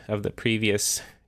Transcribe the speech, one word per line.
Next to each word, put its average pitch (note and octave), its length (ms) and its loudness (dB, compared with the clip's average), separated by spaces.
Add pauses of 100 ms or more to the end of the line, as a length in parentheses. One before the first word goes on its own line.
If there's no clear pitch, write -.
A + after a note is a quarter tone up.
of G#2 160 -2
the - 80 -2
previous G#2+ 720 0 (240)